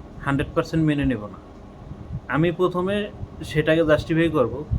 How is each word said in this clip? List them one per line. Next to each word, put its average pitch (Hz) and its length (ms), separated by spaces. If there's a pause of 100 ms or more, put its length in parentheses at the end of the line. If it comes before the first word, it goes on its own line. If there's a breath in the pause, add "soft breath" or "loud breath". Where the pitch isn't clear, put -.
(220)
হান্ড্রেড 139 340
পার্সেন্ট 160 300
মেনে 143 200
নেব 113 200
না। 95 120 (880)
আমি 156 240
প্রথমে 180 580 (340)
সেটাকে 160 420
জাস্টিফাই 160 440
করব। 151 340 (160)